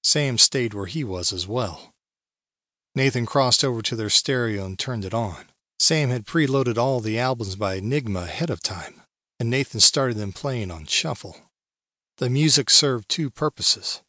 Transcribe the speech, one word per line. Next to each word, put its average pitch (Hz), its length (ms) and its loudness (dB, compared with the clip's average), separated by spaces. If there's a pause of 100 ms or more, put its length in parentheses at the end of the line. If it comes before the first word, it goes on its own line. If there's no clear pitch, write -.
Sam 139 340 2
stayed 120 340 2
where 101 140 -6
he 147 160 -6
was 92 300 -2
as 90 160 -8
well. 107 440 -4 (1000)
Nathan 131 320 2
crossed 127 380 4
over 120 180 0
to 113 140 -4
their 107 140 -2
stereo 113 540 2
and 95 140 -8
turned 117 260 -4
it 101 100 -6
on. 107 360 -4 (300)
Sam 151 300 4
had 123 160 -2
preloaded 135 520 2
all 127 220 2
the 110 180 0
albums 117 380 -2
by 98 180 -2
Enigma 107 460 -2
ahead 90 300 -4
of 95 120 -6
time, - 400 -8 (380)
and 117 100 0
Nathan 123 300 -2
started 127 360 4
them 101 160 -4
playing 120 380 -6
on 80 160 -12
shuffle. - 500 -4 (840)
The 127 120 -2
music 139 400 2
served 127 380 4
two 156 200 -2
purposes. - 800 -2